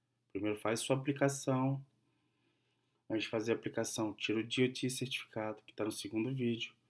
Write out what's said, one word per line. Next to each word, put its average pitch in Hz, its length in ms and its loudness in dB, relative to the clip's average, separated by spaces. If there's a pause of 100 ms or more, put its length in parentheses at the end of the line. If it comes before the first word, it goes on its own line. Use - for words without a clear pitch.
(320)
Primeiro 104 260 -2
faz 113 220 0
sua - 160 2
aplicação. 139 880 2 (1200)
Antes 110 140 0
de - 80 -4
fazer 113 220 2
a - 20 8
aplicação, 113 600 -2
tira 110 260 0
o - 20 0
D 117 220 2
O 127 80 2
T 127 180 -2
certificado, 113 760 -4
que - 80 -20
tá 110 120 -2
no 107 80 0
segundo 110 420 -2
vídeo. 117 400 -2 (160)